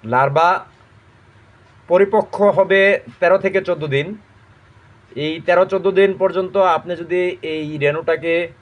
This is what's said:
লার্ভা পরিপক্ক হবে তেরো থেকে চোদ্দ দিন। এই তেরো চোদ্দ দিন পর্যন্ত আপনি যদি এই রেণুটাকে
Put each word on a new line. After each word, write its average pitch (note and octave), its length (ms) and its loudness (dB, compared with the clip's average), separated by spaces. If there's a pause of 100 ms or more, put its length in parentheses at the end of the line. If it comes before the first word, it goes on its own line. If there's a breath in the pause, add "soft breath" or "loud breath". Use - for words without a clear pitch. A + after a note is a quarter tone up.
লার্ভা C#3 600 0 (1200)
পরিপক্ক G3 540 0
হবে G3 580 2 (200)
তেরো F3+ 180 4
থেকে F#3+ 240 -2
চোদ্দ D#3+ 240 -4
দিন। C#3+ 300 -4 (960)
এই D#3 260 -6
তেরো F3+ 240 2
চোদ্দ F#3+ 260 -2
দিন F#3+ 280 2
পর্যন্ত F#3 380 -2
আপনি F3 400 0
যদি F3 460 -4
এই D#3 360 -8
রেণুটাকে E3 840 -2